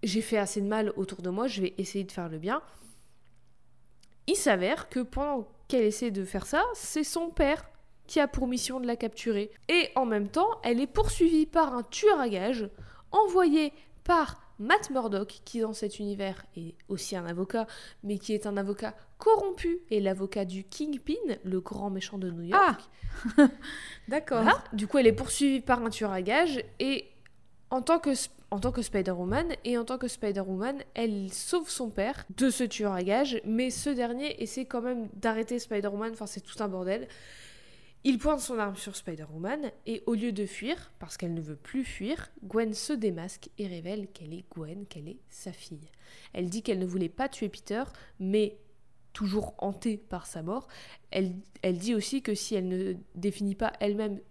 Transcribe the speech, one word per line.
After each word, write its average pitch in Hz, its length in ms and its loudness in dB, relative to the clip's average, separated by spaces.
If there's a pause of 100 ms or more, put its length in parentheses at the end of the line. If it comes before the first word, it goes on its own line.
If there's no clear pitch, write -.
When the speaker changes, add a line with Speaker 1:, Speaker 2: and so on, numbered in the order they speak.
Speaker 1:
« - 0 -
J'ai 208 180 2
fait 220 160 0
assez 202 240 0
de 196 60 0
mal 214 300 0
autour 190 260 -4
de 180 80 -2
moi, 214 160 0
je 202 160 -2
vais - 160 0
essayer 196 260 -2
de 190 80 -12
faire 175 160 -4
le 160 100 -6
bien. » 214 220 -2 (1700)
Il 370 100 2
s'avère 214 520 2
que 254 120 -2
pendant 254 480 -2 (200)
qu'elle 247 160 4
essaie 214 260 2
de 196 140 -2
faire 185 220 -6
ça, 311 160 2 (120)
c'est - 300 -2
son 339 260 -4
père 302 340 2 (420)
qui - 140 2
a 285 80 4
pour 262 180 -2
mission 254 340 -2
de 247 60 -4
la 240 100 0
capturer. 220 540 -2 (180)
Et 339 280 4
en 269 100 4
même 208 220 2
temps, 359 200 4 (140)
elle 240 180 2
est 285 60 0
poursuivie 330 600 4
par 311 280 4
un 240 80 -2
tueur 403 380 6
à 247 80 2
gages 208 400 0 (420)
envoyé 349 600 6 (320)
par 330 360 4 (180)
Matt 330 320 4
Murdock, 214 540 -2
qui - 160 -6
dans 220 120 0
cet 208 260 -6
univers 196 460 -4 (120)
est 165 180 -10 (140)
aussi 196 280 -6
un 175 100 -4
avocat, 190 400 -2 (380)
mais 202 140 -2
qui - 140 -4
est 214 140 -2
un 202 100 -2
avocat 202 380 -4 (240)
corrompu 381 640 4 (100)
et 214 100 4
l'avocat 196 440 0
du 185 200 -6
Kingpin, 294 500 -4 (280)
le 185 180 -2
grand 196 300 -6
méchant 190 280 -6
de 185 120 -4
New 170 120 -8
York. 302 380 4 (580)
Speaker 2:
Ah ! 285 100 12 (200)
<laughs> - 400 -14
D'accord. 262 340 0
Speaker 1:
Voilà. 392 200 8 (100)
Du 214 140 -2
coup, 285 120 4
elle 254 80 10
est 226 60 10
poursuivie 262 480 2
par 240 240 2
un 226 60 0
tueur 208 220 -2
à 185 100 -2
gages 269 400 2 (160)
et 269 280 -2 (640)
en 254 120 0
tant 330 160 4
que 294 160 2
sp-, - 160 -4 (200)
en 202 100 -2
tant 240 120 0
que 247 100 -2
Spider-Woman, 190 680 0 (160)
et 240 140 2
en 233 60 0
tant 254 120 -4
que 254 120 -4
Spider-Woman, 202 720 -2 (100)
elle 202 400 -2
sauve - 380 -2
son 240 180 -4
père 214 380 -2 (100)
de 262 140 4
ce 254 140 0
tueur 208 280 -2
à 180 100 -2
gages, 233 440 2
mais 240 240 0
ce - 180 -4
dernier 247 540 -2
essaie 247 240 -6
quand 240 160 -4
même 233 320 -4
d'arrêter 220 440 0
Spider-Woman, 208 540 -4
enfin 220 140 -10
c'est 196 160 -10
tout - 200 -10
un 208 60 -2
bordel. 185 400 -4 (960)
Il 262 140 4
pointe 302 220 2
son 240 180 -4
arme 202 180 -2
sur 202 180 -10
Spider-Woman, 170 760 -6 (160)
et 226 180 -4
au 233 100 0
lieu 226 180 0
de 202 120 -2
fuir, 254 540 -6
parce - 180 -14
qu'elle 170 160 -4
ne 165 80 -4
veut 151 160 -10
plus 262 280 -6
fuir, - 440 -6 (160)
Gwen 220 300 -2
se - 180 -6
démasque 185 640 -4
et 202 120 -6
révèle 180 400 -8
qu'elle 156 260 -14
est 185 100 -12 (100)
Gwen, 170 300 -10
qu'elle 156 240 -14
est 247 120 -16 (100)
sa - 220 -14
fille. 160 360 -16 (460)
Elle 180 160 -2
dit 220 120 -6
qu'elle 196 180 0
ne 185 40 0
voulait 180 240 -2
pas 262 220 -4
tuer - 180 -4
Peter, 220 360 -6 (360)
mais 202 380 2 (560)
toujours 208 440 -2
hantée 208 380 -2
par 180 300 -10
sa 165 160 -10
mort, 180 260 -6 (420)
elle, 190 220 0 (300)
elle 185 160 2
dit 220 160 0
aussi 226 260 0
que 214 140 -2
si 214 200 -4
elle 185 140 0
ne 185 260 -2 (200)
définit 196 400 -2
pas 220 260 0
elle-même 208 400 0 (100)